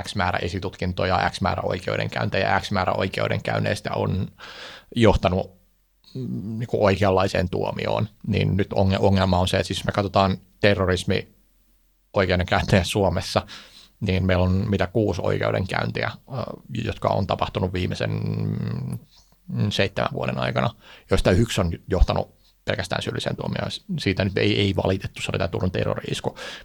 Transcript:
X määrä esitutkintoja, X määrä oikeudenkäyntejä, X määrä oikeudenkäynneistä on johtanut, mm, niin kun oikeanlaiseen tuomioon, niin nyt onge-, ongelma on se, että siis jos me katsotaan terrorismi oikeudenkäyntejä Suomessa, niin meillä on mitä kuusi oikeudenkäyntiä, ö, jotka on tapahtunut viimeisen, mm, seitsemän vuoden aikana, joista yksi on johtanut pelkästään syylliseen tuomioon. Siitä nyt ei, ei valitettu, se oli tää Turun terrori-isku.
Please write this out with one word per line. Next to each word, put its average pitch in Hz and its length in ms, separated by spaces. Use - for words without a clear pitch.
X - 120
määrä 92 280
esitutkintoja, 92 880
X - 100
määrä 90 220
oikeudenkäyntejä, 98 1000
X - 100
määrä 95 220
oikeudenkäynneistä 107 1000
on 101 340
johtanut, 95 500
mm, 120 440
niin 120 80
kun 113 160
oikeanlaiseen 95 680
tuomioon, 50 580
niin 98 300
nyt 101 160
onge-, 95 280
ongelma 95 380
on 92 100
se, 95 80
että 95 100
siis 92 120
jos - 80
me - 60
katsotaan 98 460
terrorismi 95 760
oikeudenkäyntejä 92 720
Suomessa, 98 580
niin 92 260
meillä 90 180
on 95 240
mitä 95 180
kuusi 101 380
oikeudenkäyntiä, 107 840
ö, - 220
jotka - 240
on 104 180
tapahtunut 95 460
viimeisen, 90 380
mm, 53 880
seitsemän 98 420
vuoden 64 260
aikana, 64 320
joista 98 200
yksi 110 300
on 87 120
johtanut 92 460
pelkästään - 380
syylliseen - 340
tuomioon. - 340
Siitä 95 260
nyt 101 140
ei, 110 220
ei 98 160
valitettu, 98 460
se - 100
oli - 60
tää 95 100
Turun 92 220
terrori-isku. - 640